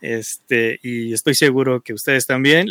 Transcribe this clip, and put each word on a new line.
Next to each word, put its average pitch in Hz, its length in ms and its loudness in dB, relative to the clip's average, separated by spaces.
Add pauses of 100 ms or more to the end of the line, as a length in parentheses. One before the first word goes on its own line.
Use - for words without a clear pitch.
Este, 113 840 -4
y 117 320 -6
estoy 135 200 0
seguro 131 460 2
que 117 140 -12
ustedes 131 320 -2
también. 143 440 2